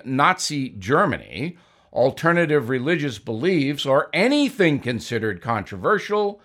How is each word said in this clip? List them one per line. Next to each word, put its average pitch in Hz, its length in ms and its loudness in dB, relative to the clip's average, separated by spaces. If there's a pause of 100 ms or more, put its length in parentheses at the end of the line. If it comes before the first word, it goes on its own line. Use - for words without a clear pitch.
Nazi 143 640 0
Germany, 107 880 -2 (340)
alternative 147 800 2
religious 131 500 -2
beliefs, 143 640 -2
or 139 280 2
anything 196 680 2
considered 110 600 -4
controversial 185 1040 -2